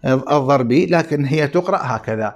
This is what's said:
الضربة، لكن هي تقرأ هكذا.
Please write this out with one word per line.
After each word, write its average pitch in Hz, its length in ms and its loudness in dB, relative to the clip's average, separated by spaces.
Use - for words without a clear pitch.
الضربة، 135 840 2
لكن 160 340 0
هي 143 220 0
تقرأ 180 360 0
هكذا. 110 540 -4